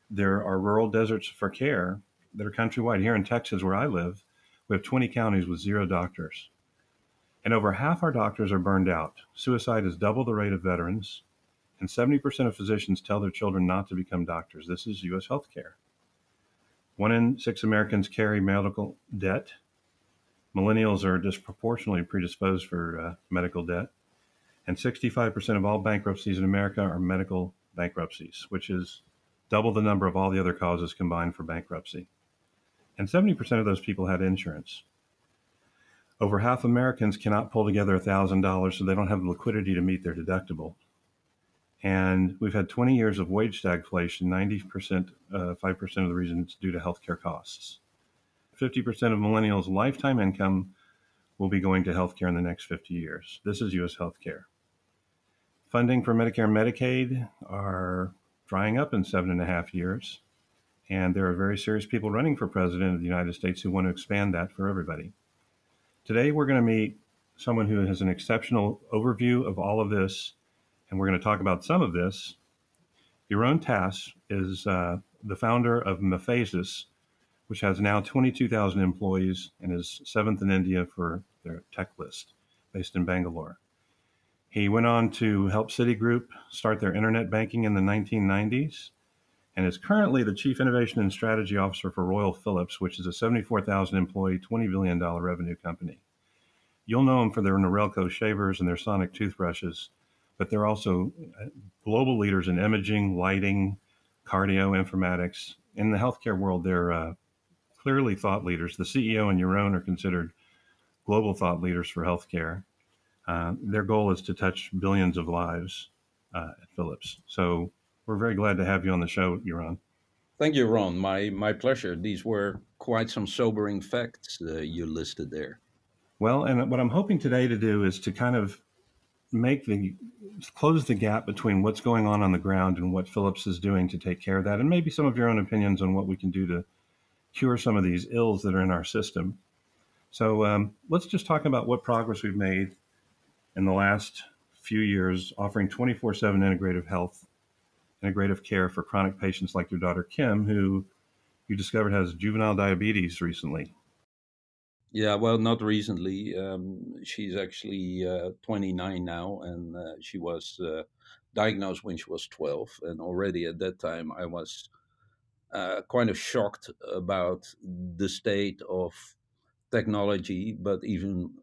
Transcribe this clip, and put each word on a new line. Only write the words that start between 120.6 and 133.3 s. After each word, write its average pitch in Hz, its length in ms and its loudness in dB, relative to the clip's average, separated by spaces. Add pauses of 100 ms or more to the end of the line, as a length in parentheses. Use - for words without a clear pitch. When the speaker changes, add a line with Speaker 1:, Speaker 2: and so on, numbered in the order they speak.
Speaker 2:
Ron. 101 320 2
My, 95 320 0
my 104 220 0
pleasure. 113 420 -2
These 92 300 -6
were 101 360 -2 (180)
quite 113 300 0
some 107 180 -4
sobering 104 540 0
facts, - 640 -8
uh, 80 160 -6
you 82 260 -6
listed 80 460 -8
there. 73 300 -10 (580)
Speaker 1:
Well, 127 260 2
and 123 260 2
what 127 100 2
I'm 120 100 2
hoping 190 280 2
today 127 280 2
to 117 100 2
do 104 280 2
is 95 160 0
to 98 120 -2
kind 123 240 0
of 101 240 -2 (720)
make 131 340 2
the, 101 280 0 (600)
close 151 300 4
the 127 100 2
gap 107 320 2
between 101 360 2
what's 107 180 2
going 117 260 4
on 104 160 4
on 95 100 6
the 90 60 4
ground 92 400 2
and 90 140 -2
what 92 160 -2
Philips 98 380 -2